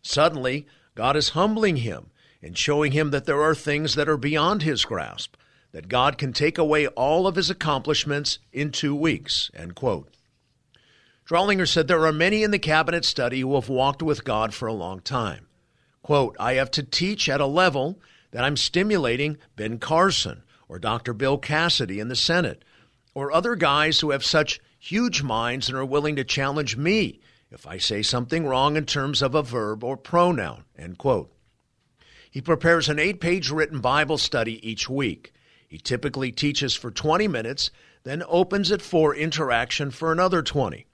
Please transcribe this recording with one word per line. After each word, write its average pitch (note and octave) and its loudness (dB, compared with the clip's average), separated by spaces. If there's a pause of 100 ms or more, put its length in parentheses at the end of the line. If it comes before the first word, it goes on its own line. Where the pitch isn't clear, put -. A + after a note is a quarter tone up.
Suddenly, C#3+ 0 (300)
God B2 4
is D3+ 2
humbling G3+ 2
him G2+ -6 (340)
and D#2+ -10
showing D3 2
him D3+ 2
that C#3 -2
there D3 2
are D#3 4
things D3 -2
that D3 0
are D3+ 2
beyond D3+ 2
his D3+ 0
grasp, C2 -8 (360)
that D#2+ -14
God B2+ 2
can C#3 -4
take D3 0
away D3+ 2
all D3+ 2
of F#3 0
his F3 0
accomplishments D3 -2 (140)
in D3 -4
two D3 -2
weeks," - -2
end F2 -14
quote. F#2 -2 (1160)
Drollinger F#3 2
said D#3+ 2
there D#3+ 4
are D#3 4
many F#3+ 4
in G#3 2
the G3+ 2
cabinet D#3+ 0
study C3 -2
who C3 0
have A#2+ 0
walked C3+ 0
with D#3 0
God A2 0
for - -8
a A2 -4
long F#2 -8
time. A2 -4 (540)
Quote, C#3 2
"I A#2+ 0
have C3 0
to D3+ -4
teach G3 -2
at C#3+ 0
a C#3+ 2
level D3+ 2 (320)
that A#2+ -2
I'm C#3+ 0
stimulating D3+ 0 (180)
Ben A2 -6
Carson D#3+ 2 (260)
or F2+ -14
Doctor A2+ -2
Bill C3+ 0
Cassidy D3 -2
in G#2+ -6
the B2+ -6
Senate E3 0 (500)
or C#3 -4
other G#3 2
guys D3+ 2
who D3+ 0
have C#3 -2
such - 0 (180)
huge G#3+ -2
minds A#2+ -2
and B2+ -4
are C3 -2
willing C#3+ 0
to C3+ -2
challenge C3+ -2
me E3+ 0 (360)
if - -20
I E2+ -12
say G#2 -2
something B2+ 0
wrong C#3 2
in D3+ -2
terms C#3+ -2
of B2+ 0
a D3+ 4
verb A2+ -4
or C3 -4
pronoun," C#3+ 0 (120)
end F2 -14
quote. A2 0 (1000)
He C#3 -10
prepares E3 2
an D3+ 0
eight-page F3 0
written D3+ -2
Bible D3 2
study A2+ -2 (100)
each A2 -6
week. C3 -4 (360)
He D#2 -18
typically B2 -4
teaches C#3+ -2
for A#2+ -10
twenty E3+ 0
minutes, B2+ -4 (320)
then C#3+ -8
opens F#3 2
it G3+ 0
for D#3 2
interaction C#3+ -2
for D#3+ -4
another F3 2
twenty. C3 -2